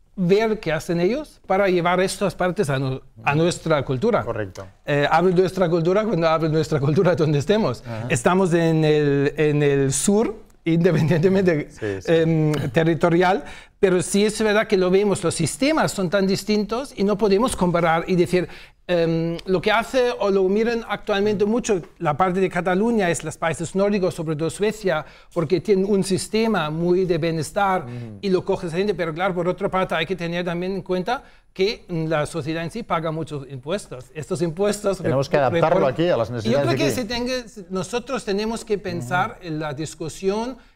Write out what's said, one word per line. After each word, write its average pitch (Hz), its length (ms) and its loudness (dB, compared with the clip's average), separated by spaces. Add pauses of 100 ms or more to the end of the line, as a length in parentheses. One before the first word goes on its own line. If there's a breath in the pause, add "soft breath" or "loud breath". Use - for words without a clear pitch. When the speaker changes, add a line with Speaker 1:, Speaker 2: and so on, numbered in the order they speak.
(160)
Speaker 1:
ver 202 440 2
qué 160 120 -4
hacen 165 280 -2
ellos 233 480 0
para 196 220 2
llevar 180 320 2
estas 190 340 -2
partes 180 340 0
a 135 80 0
nu-, 131 240 -4 (220)
a 143 120 0
nuestra 160 480 0
cultura. 139 400 0
Speaker 2:
Correcto. 104 420 -6 (200)
Speaker 1:
Eh, 143 240 2
hablo 175 220 4
de 175 100 4
nuestra 185 280 2
cultura 175 360 2
cuando 165 220 0
hablo 160 220 2
de 151 40 0
nuestra 156 260 0
cultura 165 360 2
donde 151 240 2
estemos. 180 460 0
Speaker 2:
Ajá. 117 240 -8
Speaker 1:
Estamos 180 440 2
en 165 320 4
el, 143 520 2
en 151 260 2
el 139 280 2
sur, 214 440 0 (300)
independientemente, 170 1080 2
Speaker 2:
Sí, 98 300 -6
sí. 170 100 -2
Speaker 1:
em, 160 400 2 (200)
territorial, 170 720 2 (360 loud breath)
pero 180 220 2
sí 202 240 0
es 214 160 -2
verdad 214 260 2
que 214 100 0
lo 185 140 2
vemos, 196 320 2
los 165 120 0
sistemas 247 560 0
son 185 180 -4
tan 196 180 2
distintos 214 680 -2
y 202 80 -2
no 202 140 2
podemos 208 380 2
comparar 170 520 0
y 185 80 0
decir, 175 320 2 (400 loud breath)
em, 165 580 0
lo 185 160 0
que 214 100 0
hace 240 480 2
o 202 100 0
lo 196 140 2
miran 220 440 0
actualmente 208 580 0
mucho, 214 360 0 (180)
la 151 160 0
parte 185 240 2
de 185 100 2
Cataluña 185 600 0
es 170 140 -2
los 156 140 -10
países 160 380 -4
nórdicos, 196 380 2
sobre 160 240 -4
todo 160 120 -2
Suecia, 185 560 -2 (280 loud breath)
porque 170 280 0
tienen 190 280 2
un 196 140 2
sistema 202 640 0
muy 175 360 0
de 170 120 0
bienestar 170 640 0
Speaker 2:
Ujú. 120 380 -12
Speaker 1:
y 202 80 -2
lo 185 160 2
coge 180 220 -2
esa 160 100 -6
gente, 202 160 0
pero 165 200 -4
claro, 180 200 -2
por 175 140 -2
otra 185 220 -2
parte 185 260 -2
hay 165 100 0
que 190 100 -4
tener 170 300 -4
también 180 280 -4
en 190 80 -6
cuenta 185 420 -2 (300 soft breath)
que, 226 340 -2
mm, 160 200 -4
la 151 180 0
sociedad 160 380 -6
en 165 80 -8
sí 226 120 -8
paga 165 280 -2
muchos 151 380 -8
impuestos. 139 560 -8 (100)
Estos 156 260 -4
impuestos 196 560 -2
Speaker 2:
Tenemos 160 300 0
Speaker 1:
rep-, - 40 -12
Speaker 2:
que 151 60 4
adaptarlo 160 500 4
Speaker 1:
repor-, 127 60 0
Speaker 2:
aquí 165 160 0
a 147 80 2
las 113 120 0
Speaker 1:
yo 123 60 -6
Speaker 2:
necesidades 117 320 0
Speaker 1:
creo - 40 2
Speaker 2:
de - 60 0
Speaker 1:
que - 80 0
Speaker 2:
aquí. - 100 0
Speaker 1:
se 247 100 -4
tenga, 240 280 -4 (360)
nosotros 226 560 -6
tenemos 220 400 -4
que 208 120 -2
pensar 180 640 -4
en 160 180 -6
la 151 140 -6
discusión, 190 840 -6 (180 loud breath)